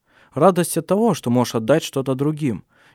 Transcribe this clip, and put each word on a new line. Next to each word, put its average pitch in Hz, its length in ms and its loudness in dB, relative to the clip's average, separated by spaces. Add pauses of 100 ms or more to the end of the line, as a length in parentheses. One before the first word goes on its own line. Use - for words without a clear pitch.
(340)
Радость 170 440 2
от 156 100 -4
того, 208 260 2
что - 160 -4
можешь 123 260 2
отдать 127 280 2
что-то 131 320 -4
другим. 143 480 -4 (320)